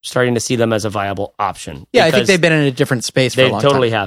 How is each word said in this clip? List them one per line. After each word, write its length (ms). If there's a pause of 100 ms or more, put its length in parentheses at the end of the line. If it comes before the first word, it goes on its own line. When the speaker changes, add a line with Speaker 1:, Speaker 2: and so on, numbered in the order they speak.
Speaker 1:
starting 320
to 40
see 160
them 160
as 140
a 40
viable 480
option. 540
Speaker 2:
Yeah, 100
I 40
think 100
Speaker 1:
Because 140
Speaker 2:
they've 120
been 120
in 120
a 60
different 320
space 320
for 60
Speaker 1:
They 80
Speaker 2:
a 20
long 100
Speaker 1:
totally 280
Speaker 2:
time. 180